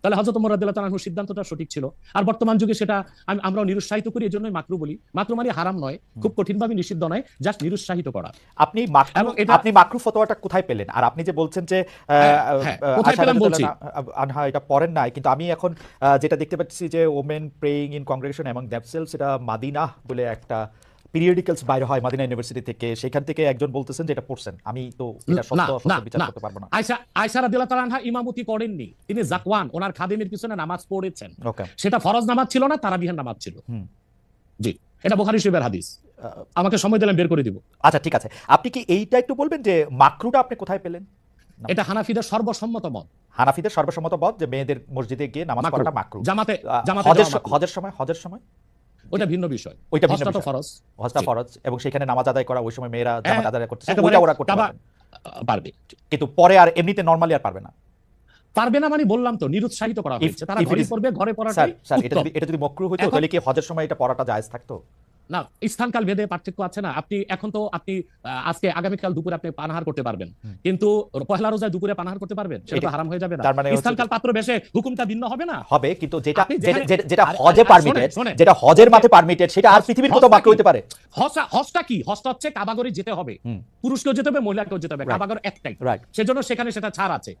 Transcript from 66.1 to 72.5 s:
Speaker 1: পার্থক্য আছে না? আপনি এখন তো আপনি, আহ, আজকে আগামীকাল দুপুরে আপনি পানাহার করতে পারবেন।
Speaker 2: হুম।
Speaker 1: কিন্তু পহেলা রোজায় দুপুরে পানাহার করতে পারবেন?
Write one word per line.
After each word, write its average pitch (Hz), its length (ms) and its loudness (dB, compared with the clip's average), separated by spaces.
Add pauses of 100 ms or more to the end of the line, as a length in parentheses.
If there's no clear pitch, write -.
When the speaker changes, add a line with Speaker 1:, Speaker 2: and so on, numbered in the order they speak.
Speaker 1:
পার্থক্য 180 360 -10
আছে 185 180 -8
না? 190 100 -6
আপনি 190 380 -6
এখন 196 220 -6
তো 214 220 -6
আপনি, 190 260 -8
আহ, 127 500 -10
আজকে 170 220 -2
আগামীকাল 185 420 -4
দুপুরে 165 220 -4
আপনি 160 160 -8
পানাহার 156 340 -8
করতে 143 180 -6
পারবেন। 92 320 -8 (100)
Speaker 2:
হুম। 101 180 -14
Speaker 1:
কিন্তু 208 480 0 (180)
পহেলা 202 220 0
রোজায় 214 200 -4
দুপুরে 190 240 -4
পানাহার 185 240 -8
করতে 196 160 -12
পারবেন? 180 260 -8